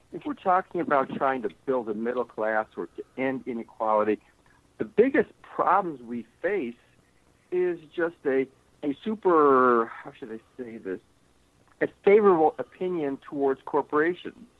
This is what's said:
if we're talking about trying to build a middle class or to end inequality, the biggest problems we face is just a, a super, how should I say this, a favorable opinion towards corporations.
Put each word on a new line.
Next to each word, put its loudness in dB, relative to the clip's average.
if -14
we're -6
talking -2
about 0
trying -2
to -6
build -2
a -6
middle -4
class -4
or -8
to -12
end -4
inequality, -2
the -6
biggest 2
problems -2
we -10
face -6
is -2
just -4
a, 0
a -4
super, 4
how -16
should -16
I -12
say -12
this, -8
a -2
favorable 6
opinion -6
towards -2
corporations. -2